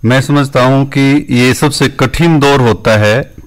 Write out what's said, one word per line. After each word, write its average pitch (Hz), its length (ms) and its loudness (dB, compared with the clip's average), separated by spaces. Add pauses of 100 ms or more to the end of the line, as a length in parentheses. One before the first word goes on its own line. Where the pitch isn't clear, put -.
मैं 127 160 2
समझता 139 440 0
हूँ 135 200 2
कि 139 440 0
ये 123 240 2
सबसे 143 360 -2
कठिन 156 500 0
दौर 139 220 2
होता 110 360 0
है 107 360 -2 (140)